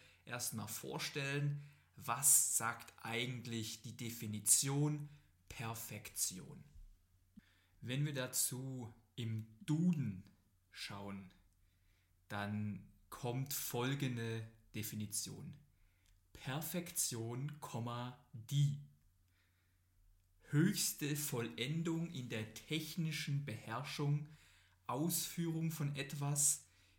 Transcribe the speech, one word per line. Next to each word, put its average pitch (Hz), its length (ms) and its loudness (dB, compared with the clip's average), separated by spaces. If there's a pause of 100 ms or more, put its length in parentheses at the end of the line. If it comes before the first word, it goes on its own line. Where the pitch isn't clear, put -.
(260)
erstmal 117 420 -4
vorstellen, 143 960 0 (320)
was - 600 6
sagt - 440 -2
eigentlich 117 800 -2
die - 160 -10
Definition 139 1120 2 (500)
Perfektion. - 1040 -6 (1160)
Wenn 131 240 0
wir 151 80 0
dazu 127 800 -2 (240)
im 110 280 -2 (200)
Duden 151 580 4 (480)
schauen, 98 580 -8 (1000)
dann 104 580 -2 (220)
kommt 131 440 -2
folgende 120 920 0 (260)
Definition. - 800 -4 (760)
Perfektion, 139 1300 -2
Komma, 120 580 -4 (140)
die 139 480 2 (1600)
höchste 147 720 4
Vollendung 160 960 0
in 123 160 -6
der 107 240 -4
technischen 156 880 -2
Beherrschung, 143 840 0 (580)
Ausführung 160 840 2
von 143 260 0
etwas, 143 640 2 (340)